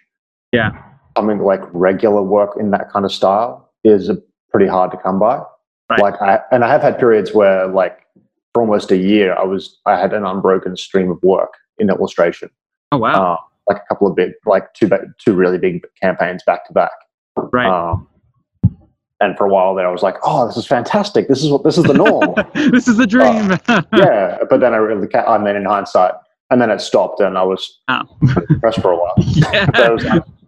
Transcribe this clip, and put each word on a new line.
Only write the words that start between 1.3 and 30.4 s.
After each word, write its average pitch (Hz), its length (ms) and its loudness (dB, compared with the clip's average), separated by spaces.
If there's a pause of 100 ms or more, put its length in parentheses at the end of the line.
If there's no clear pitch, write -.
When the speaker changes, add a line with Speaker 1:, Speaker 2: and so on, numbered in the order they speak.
Speaker 2:
like, 95 220 0 (120)
regular 95 480 2
work 101 380 0
in 104 120 -2
that - 200 -4
kind 98 140 -2
of 92 60 -2
style 107 600 -2 (120)
is 98 260 4
a, 92 80 -4 (340)
pretty 98 160 2
hard 92 240 0
to 92 60 -14
come 95 200 -4
by. 123 240 0 (480)
Speaker 1:
Right. 113 100 0
Speaker 2:
Like, 101 220 0
I, 101 180 2 (120)
and 123 120 2
I 113 60 2
have 147 140 2
had 139 160 0
periods 110 340 2
where, 98 340 2
like, 92 300 -2 (560)
for 120 80 2
almost 107 300 0
a 95 60 2
year, 95 360 2
I - 100 -2
was, 95 440 -6
I 98 120 2
had 95 140 -2
an 104 140 -4
unbroken 95 500 -2
stream 95 320 -2
of 87 140 -6
work 90 300 0 (260)
in 104 100 0
illustration. 87 600 -2 (420)
Speaker 1:
Oh, 147 80 -2
wow. 110 340 0
Speaker 2:
Uh, 82 40 -6 (300)
like, - 140 -2
a - 60 -20
couple - 200 0
of - 80 -2
big, - 180 -2 (120)
like, 95 300 0
two 107 120 0
ba-, 87 200 -2 (120)
two 110 140 0
really 90 240 2
big 87 300 -4 (120)
campaigns 90 460 -4
back 90 220 -2
to 85 60 -20
back. 87 180 0 (440)
Speaker 1:
Right. 123 300 -2
Speaker 2:
Um, 87 420 -2 (1120)
and 98 180 -2
for 104 100 0
a - 20 0
while 95 240 2
there, 92 140 -2
I 90 40 -2
was 90 120 -6
like, 95 200 -2
"Oh, 147 220 0
this 104 120 -8
is 110 100 -8
fantastic. 196 600 -2
This 135 140 0
is 156 60 0
what, 139 140 0
this 156 160 2
is 156 60 4
the 143 80 2
norm." 190 420 2 (180)
Speaker 1:
<laughs> 294 180 0
This 240 160 2
is 220 100 2
the 240 100 2
dream. 214 460 2 (140)
Speaker 2:
Uh, 220 140 0 (140)
yeah, 110 420 2 (120)
but 131 100 4
then 120 140 2
I 110 40 0
really 107 300 -2
ca-, 107 180 0
I 110 140 2
mean, 101 160 -2
in 98 100 -4
hindsight, 95 480 0 (380)
and 127 100 4
then 117 80 2
it 98 120 0
stopped, 104 400 -2
and 95 180 -2
I 92 40 0
was - 440 -6
Speaker 1:
Oh. 120 160 -2 (460)
Speaker 2:
depressed 117 320 0
for 95 100 2
a 85 60 0
while. 87 180 -2
Speaker 1:
<laughs> - 20 0
Yeah. - 480 0
Speaker 2:
But - 160 2
I - 80 4
was, 113 160 -2 (420)